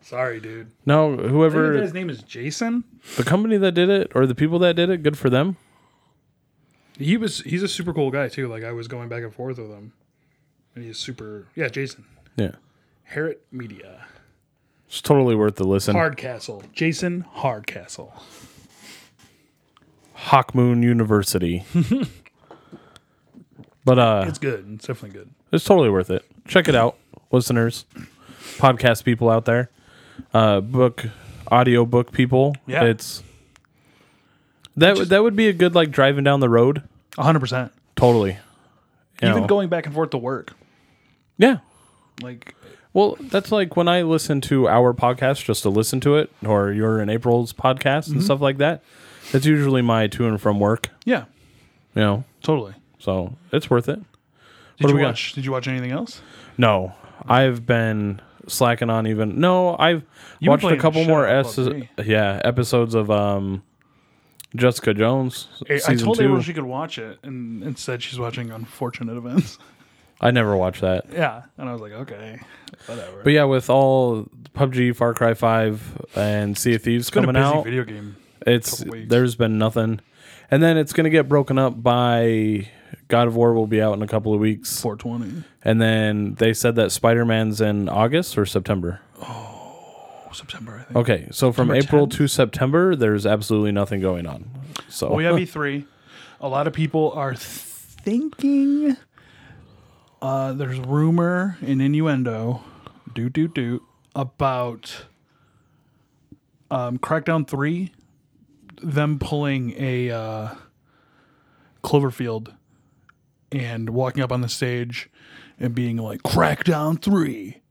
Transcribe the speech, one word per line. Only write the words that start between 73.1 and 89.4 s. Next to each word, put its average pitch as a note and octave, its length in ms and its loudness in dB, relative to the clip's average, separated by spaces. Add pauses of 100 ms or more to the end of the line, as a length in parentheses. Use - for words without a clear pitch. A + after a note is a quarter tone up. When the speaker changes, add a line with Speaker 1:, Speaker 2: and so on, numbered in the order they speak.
Speaker 2:
But C#3+ 80 6
yeah, D3+ 140 6
with C3 240 0
all C3 560 4 (280)
pub C3+ 200 0
G, B2 180 2
Far A#2 220 0
Cry A#2 220 2
five, A2 680 -2 (140)
and G#2 400 -2
Sea A#2+ 180 0
of G#2+ 60 -4
Thieves A#2+ 260 -2
Speaker 1:
It's - 80 -10
been B2+ 80 4
a B2 40 2
Speaker 2:
coming C3 140 2
Speaker 1:
busy C#3+ 160 2
Speaker 2:
out, D3+ 60 -2
Speaker 1:
video B2 220 -4
game G#2 320 -14 (280)
Speaker 2:
it's, A#2+ 340 2
Speaker 1:
couple - 140 -10
weeks. A2+ 160 -12
Speaker 2:
there's A#2+ 260 2
been A2+ 220 0
nothing. A2 440 0 (500)
And C#3 120 4
then E3 140 4
it's D3 160 0
gonna D#3+ 180 2
get D3+ 180 4
broken C#3 300 2
up A#2 240 0
by A#2 840 2 (400)
God A#2+ 200 4
of A2+ 80 -2
War A#2 180 4
will A2 140 2
be G#2+ 160 2
out G#2+ 100 2
in G#2 80 -4
a G#2 60 -4
couple G#2+ 260 -2
of G#2 60 2
weeks. G#2+ 420 -2
Speaker 1:
Four A2 140 -6
twenty. A#3 480 -10 (200)
Speaker 2:
And A2+ 160 2
then G#2+ 560 0
they A2+ 200 2
said A#2 200 0
that G#2+ 160 2
Spider-Man's A2+ 720 0
in G#2 260 0
August B2+ 480 0
or G2+ 120 2
September. F#2+ 520 -4 (220)
Speaker 1:
Oh, - 1120 -18